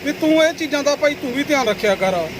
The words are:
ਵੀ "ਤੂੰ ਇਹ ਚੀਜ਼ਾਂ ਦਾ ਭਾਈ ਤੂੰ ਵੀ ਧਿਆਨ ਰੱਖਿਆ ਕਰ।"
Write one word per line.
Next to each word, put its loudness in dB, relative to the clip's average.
ਵੀ -2
"ਤੂੰ 4
ਇਹ 2
ਚੀਜ਼ਾਂ -4
ਦਾ 2
ਭਾਈ 2
ਤੂੰ -6
ਵੀ -4
ਧਿਆਨ 0
ਰੱਖਿਆ 0
ਕਰ।" -2